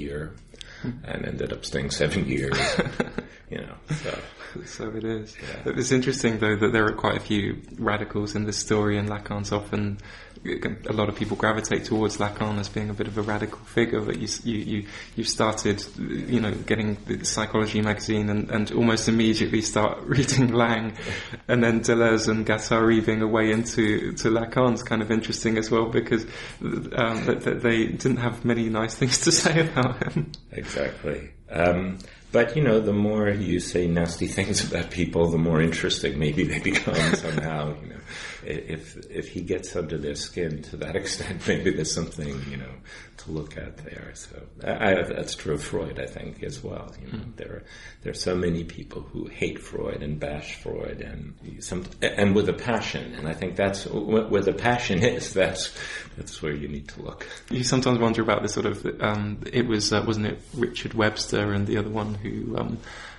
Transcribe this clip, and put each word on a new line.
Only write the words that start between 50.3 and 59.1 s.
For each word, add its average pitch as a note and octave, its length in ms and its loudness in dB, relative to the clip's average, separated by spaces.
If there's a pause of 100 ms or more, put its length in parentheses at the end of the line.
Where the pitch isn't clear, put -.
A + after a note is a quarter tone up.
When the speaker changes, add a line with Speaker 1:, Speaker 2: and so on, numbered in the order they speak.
Speaker 1:
Freud, G1+ 460 -8
and - 600 -12
some, F2+ 220 -6 (180)
and G2+ 320 4
with G2 140 4
a F2+ 60 2
passion. D#2+ 600 -4
And C#2+ 140 -6
I E2 60 -2
think F2+ 220 -4
that's G2 280 0
wh-, G#2+ 460 2
where G2+ 120 4
the F#2+ 120 4
passion A#2+ 480 2
<laughs> - 20 6
is. - 300 0
That's, - 380 0 (440)
that's - 260 -12
where D2+ 120 -2
you D2 120 -6
need D2 220 -8
to - 140 -14
look. - 260 -12 (220)
Speaker 2:
You B2 120 0
sometimes B2+ 380 4
wonder A2+ 220 4
about G#2 200 2
this G#2 120 -2
sort G#2+ 120 0
of, G#2 180 -2 (160)
um, G#2 380 0 (140)